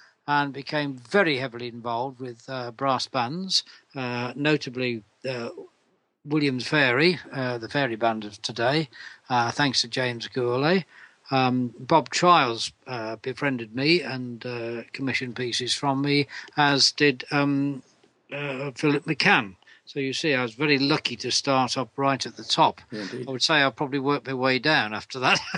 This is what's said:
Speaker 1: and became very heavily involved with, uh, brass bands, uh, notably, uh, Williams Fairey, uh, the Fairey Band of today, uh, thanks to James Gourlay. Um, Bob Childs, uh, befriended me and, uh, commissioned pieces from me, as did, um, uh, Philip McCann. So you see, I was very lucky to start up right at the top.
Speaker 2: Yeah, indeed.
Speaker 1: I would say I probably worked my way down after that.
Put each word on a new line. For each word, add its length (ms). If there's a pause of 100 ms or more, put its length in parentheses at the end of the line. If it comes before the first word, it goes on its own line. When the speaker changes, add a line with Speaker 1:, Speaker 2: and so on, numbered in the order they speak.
(260)
Speaker 1:
and 260
became 420
very 420
heavily 320
involved 500
with, 300
uh, 220
brass 360
bands, 560 (320)
uh, 400
notably, 680 (260)
uh, 220 (760)
Williams 400
Fairey, 540 (140)
uh, 260
the 100
Fairey 300
Band 260
of 160
today, 480 (400)
uh, 220
thanks 320
to 60
James 400
Gourlay. 560 (460)
Um, 480
Bob 320
Childs, 640 (140)
uh, 300
befriended 600
me 240
and, 460
uh, 360 (100)
commissioned 440
pieces 380
from 260
me, 260 (300)
as 340
did, 400
um, 520 (500)
uh, 400
Philip 320
McCann. 520 (280)
So 140
you 140
see, 220
I 80
was 120
very 240
lucky 380
to 140
start 460
up 200
right 280
at 120
the 80
top. 360 (100)
Speaker 2:
Yeah, 120
indeed. 260
Speaker 1:
I 20
would 120
say 200
I 80
probably 280
worked 280
my 60
way 260
down 360
after 240
that. 220 (180)